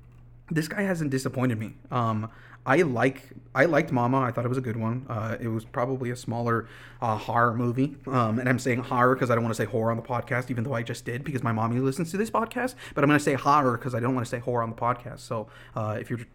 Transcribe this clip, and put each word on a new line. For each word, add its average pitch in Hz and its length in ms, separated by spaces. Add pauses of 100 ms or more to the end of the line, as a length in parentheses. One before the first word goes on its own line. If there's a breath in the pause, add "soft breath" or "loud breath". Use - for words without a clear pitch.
(500)
this 160 180
guy 208 140
hasn't 170 300
disappointed 127 480
me. 113 160 (160)
Um, 110 380 (360 loud breath)
I 143 180
like, 131 400 (320)
I 131 100
liked 143 260
Mama. 123 280
I 123 120
thought 120 140
it 123 40
was 127 80
a 131 40
good 117 160
one. 117 320
Uh, 110 300
it 113 80
was 110 180
probably 131 460
a 120 40
smaller, 117 520 (340 loud breath)
uh, 110 160
horror 117 360
movie. 123 420 (100)
Um, 120 320
and 127 100
I'm 127 120
saying 120 240
horror 127 320
'cause 131 160
I 117 40
don't 117 80
wanna 113 120
say 117 100
horror 113 260
on 117 60
the 117 60
podcast, 123 480
even 117 120
though 135 100
I 117 100
just 120 200
did 123 200
because 131 180
my 120 100
mommy 113 280
listens 135 320
to 196 60
this 220 120
podcast. 247 460 (180 loud breath)
But 143 100
I'm 143 60
gonna 147 100
say 147 140
horror 135 440
'cause 123 180
I 117 40
don't 120 140
wanna 120 120
say 120 140
horror 120 220
on 113 80
the 110 60
podcast. 120 440
So, 113 280 (280 loud breath)
uh, 107 240
if - 100
you're 117 100 (140)